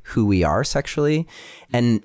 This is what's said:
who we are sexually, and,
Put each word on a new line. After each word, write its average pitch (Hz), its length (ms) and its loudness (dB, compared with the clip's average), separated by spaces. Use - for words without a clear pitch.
who 110 220 -2
we 95 180 2
are 82 200 0
sexually, 151 640 -2
and, 120 340 2